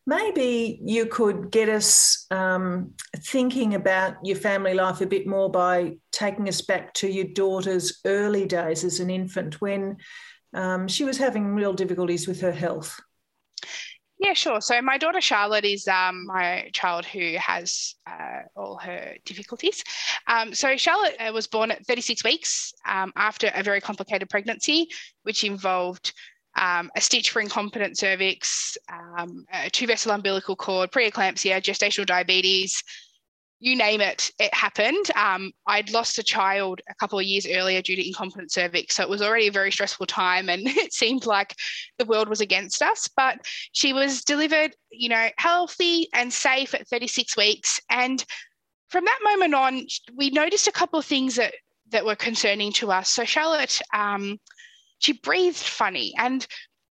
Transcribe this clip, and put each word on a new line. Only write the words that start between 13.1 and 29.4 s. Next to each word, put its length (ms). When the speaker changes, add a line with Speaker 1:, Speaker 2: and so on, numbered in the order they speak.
Speaker 2:
Yeah, 140
sure. 260
So 220
my 160
daughter 240
Charlotte 420
is, 240
um, 380
my 480
child 320
who 320
has, 580
uh, 360
all 220
her 440
difficulties. 640
Um, 260
so 220
Charlotte, 420
uh, 140
was 160
born 240
at 140
thirty-six 400
weeks, 480
um, 300
after 400
a 80
very 160
complicated 500
pregnancy, 600
which 240
involved, 640
um, 400
a 60
stitch 300
for 100
incompetent 560
cervix, 800
um, 600